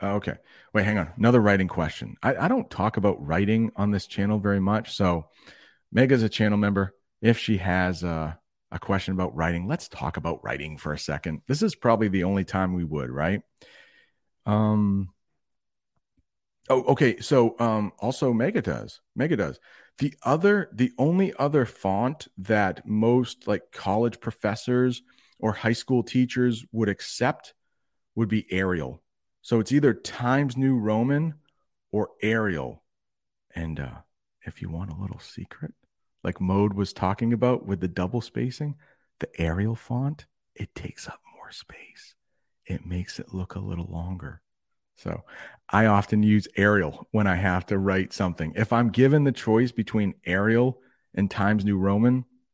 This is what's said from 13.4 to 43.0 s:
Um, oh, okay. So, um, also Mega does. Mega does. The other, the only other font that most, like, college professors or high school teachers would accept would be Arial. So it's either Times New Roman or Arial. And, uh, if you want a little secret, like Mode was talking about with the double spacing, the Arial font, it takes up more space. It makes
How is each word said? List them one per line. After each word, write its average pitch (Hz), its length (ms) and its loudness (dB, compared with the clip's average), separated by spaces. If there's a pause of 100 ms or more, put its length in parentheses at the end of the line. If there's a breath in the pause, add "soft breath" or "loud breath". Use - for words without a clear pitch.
Um, 104 680 2 (1500)
oh, 131 140 4 (100)
okay. 135 280 2
So, 120 380 4
um, 107 400 0
also 123 360 0
Mega 143 260 0
does. 58 400 -6 (160)
Mega 151 200 0
does. 80 220 -4 (400 soft breath)
The 139 240 -2
other, 185 520 2
the 123 240 0
only 180 400 2
other 143 260 2
font 113 720 -4
that 98 500 0
most, 117 600 0
like, - 240 -2
college 107 480 -2
professors 123 800 -2 (380 soft breath)
or 107 140 0
high 113 200 0
school 123 300 0
teachers 123 680 0
would 110 200 0
accept - 640 -4 (600)
would 110 140 0
be 107 240 -2
Arial. 90 500 -2 (380)
So - 180 0
it's 107 140 -2
either 143 220 4
Times 127 600 -2
New 131 220 2
Roman 123 600 0 (560)
or 104 180 -2 (120)
Arial. 101 600 -2 (720)
And, 80 260 -6
uh, 62 140 -10 (480)
if - 180 -14
you - 80 -12
want 82 240 -10
a 85 80 -12
little 98 180 -10
secret, - 540 -16 (500)
like - 200 -4
Mode 98 320 2
was 98 180 -4
talking 101 400 0
about 123 320 0
with 95 160 -4
the 90 80 -2
double 92 320 -4
spacing, 131 560 -6 (440 soft breath)
the - 200 -8
Arial 95 360 0
font, 139 500 -6 (280)
it - 200 -12
takes - 340 -14
up - 120 -18 (140)
more - 180 -20
space. - 640 -20 (520)
It - 180 -6
makes 87 340 -8